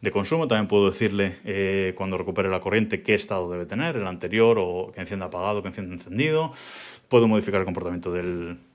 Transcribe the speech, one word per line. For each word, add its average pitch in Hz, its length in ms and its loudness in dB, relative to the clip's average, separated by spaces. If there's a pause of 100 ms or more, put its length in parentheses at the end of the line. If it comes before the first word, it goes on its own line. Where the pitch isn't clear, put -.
de 156 100 -2
consumo. 147 380 0
También 107 180 4
puedo 101 240 6
decirle, 98 540 0
eh, 98 520 0
cuando 95 220 -4
recupere 95 320 -2
la 92 80 0
corriente, 107 440 0
qué 107 120 2
estado 95 380 -2
debe 87 140 -6
tener, 143 280 -4
el 101 140 -4
anterior, 104 500 4
o 90 340 -2
que - 80 -12
encienda 95 260 -6
apagado, 98 360 -2
que 95 60 -6
encienda 92 260 -10
encendido. 156 580 0 (540)
Puedo 117 220 6
modificar 104 320 2
el 95 40 0
comportamiento 90 460 -4
del 87 480 -6 (160)